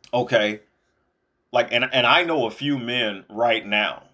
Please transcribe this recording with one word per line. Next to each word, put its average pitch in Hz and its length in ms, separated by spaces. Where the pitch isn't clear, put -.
okay, 110 500
like, 120 200
and, 123 200
and 123 160
I 170 160
know 160 200
a 110 60
few 143 260
men 117 540
right 113 340
now, 104 380